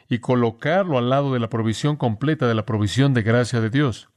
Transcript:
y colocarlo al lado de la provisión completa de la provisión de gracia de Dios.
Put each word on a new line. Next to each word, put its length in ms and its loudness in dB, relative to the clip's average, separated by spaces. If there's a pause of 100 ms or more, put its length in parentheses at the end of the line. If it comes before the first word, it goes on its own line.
y 100 -2
colocarlo 800 0
al 120 0
lado 220 0
de 80 0
la 100 -4
provisión 460 -2
completa 500 -2
de 80 2
la 100 -2
provisión 500 2
de 80 2
gracia 380 2
de 100 0
Dios. 460 -2